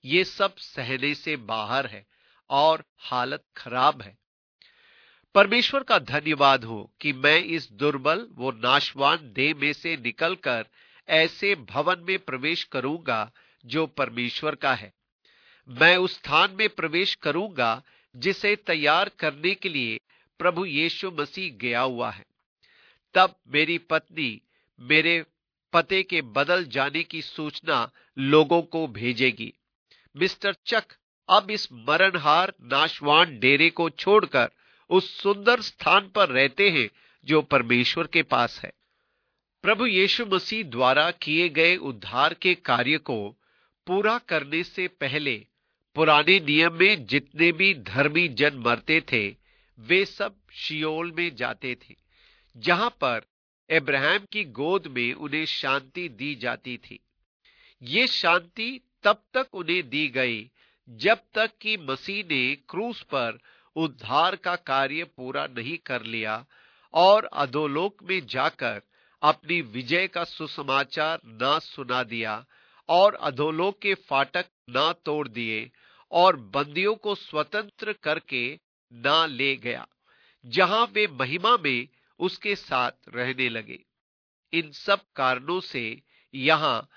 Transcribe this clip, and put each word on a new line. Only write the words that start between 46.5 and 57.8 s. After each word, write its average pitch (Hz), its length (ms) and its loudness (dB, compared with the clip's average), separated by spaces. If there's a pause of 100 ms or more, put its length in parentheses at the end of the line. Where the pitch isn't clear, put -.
में 175 340 2
जितने 151 460 0
भी 190 220 2
धर्मी 143 540 0
जन 143 260 0
मरते 120 460 0 (120)
थे, 104 240 -2 (420)
वे 165 260 2
सब - 320 -8 (160)
शियोल 156 600 -6
में 165 240 -6
जाते 123 380 -6
थे, - 200 -20 (640)
जहां 180 340 0
पर 120 320 -4 (540)
अब्राहम 147 420 2
की 202 260 -8
गोद 160 420 -2
में 123 280 -4
उन्हें 151 300 -6
शांति 139 640 -4
दी 135 260 -10
जाती 120 440 -8
थी। - 220 -20 (800)